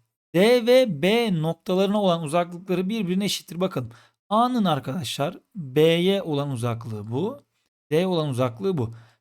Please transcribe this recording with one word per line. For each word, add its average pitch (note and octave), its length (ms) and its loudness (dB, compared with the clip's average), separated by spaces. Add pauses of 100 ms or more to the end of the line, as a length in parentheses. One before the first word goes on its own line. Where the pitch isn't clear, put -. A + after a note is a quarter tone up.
(340)
D A3+ 320 4
ve A#3+ 360 4
B G#3+ 400 2
noktalarına F#3+ 600 0
olan E3+ 200 2
uzaklıkları F3 680 -2
birbirine G3+ 360 -2
eşittir. F3 360 -6
Bakın B2+ 320 -4 (360)
A'nın A#3 360 2
arkadaşlar D#3 720 -2 (160)
B'ye E3 680 2
olan C#3+ 280 -4
uzaklığı A2+ 600 -6
bu. G3 300 -6 (500)
D'ye E3+ 160 2
olan D#3+ 220 0
uzaklığı C3 500 -2
bu. A2+ 160 -4 (260)